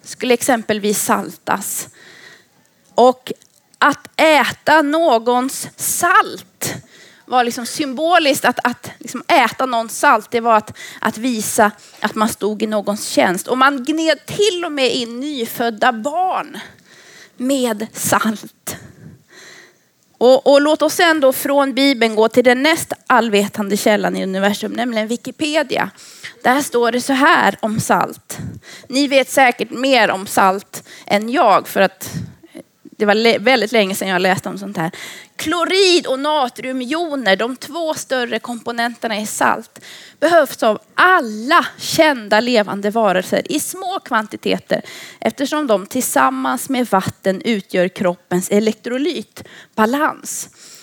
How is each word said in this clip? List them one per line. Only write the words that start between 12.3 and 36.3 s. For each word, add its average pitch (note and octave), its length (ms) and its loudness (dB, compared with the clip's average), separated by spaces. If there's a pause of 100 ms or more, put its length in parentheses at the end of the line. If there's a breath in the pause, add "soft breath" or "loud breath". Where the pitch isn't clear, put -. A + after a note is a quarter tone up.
i G#3+ 40 -2
någons G#3 400 -4
tjänst. G3+ 400 0
Och B3+ 100 -2
man C4+ 260 2
gned D#4+ 420 -2
till F#4 400 0
och D#4+ 60 -6
med C4+ 240 0
in A#3 240 -6
nyfödda A#3+ 720 -2
barn C4+ 680 -4 (800 loud breath)
med B3 560 -2
salt. - 840 -4 (1400 loud breath)
Och, B3+ 300 6
och C#4+ 140 8
låt D4+ 200 2
oss D4+ 180 0
ändå D#4 340 4
från C#4 400 0
Bibeln A#3 420 2
gå A3 140 4
till B3 140 4
den B3+ 200 4
näst D#4+ 300 0 (140)
allvetande G#3 720 2
källan F#3+ 380 2
i - 80 -6
universum, G3 480 -2
nämligen A3 360 -4
Wikipedia. C4+ 840 -4 (540 loud breath)
Där B3+ 180 2
står A#3+ 300 0
det B3 100 -2
så C#4 120 -2
här C4 460 4
om A3 200 -4
salt. - 580 -2 (500 loud breath)
Ni C4+ 200 0
vet C4 240 2
säkert B3 400 2
mer B3 400 2
om F#3+ 160 -4
salt - 560 0 (220 loud breath)
än G#3+ 240 -2
jag, A#3 380 2
för - 140 0
att - 280 -2 (880 loud breath)
det G#3 80 -2
var G#3 80 2
le-, A3+ 240 2
väldigt B3 340 0
länge G3+ 240 0
sedan G3 120 -6
jag F3+ 140 -2
läste F#3+ 280 0
om F#3 80 -12
sånt G3 200 -12
här. E3+ 140 -4 (440 loud breath)
"Klorid E4+ 720 0
och C4 120 -2
natriumjoner, C4 1160 -2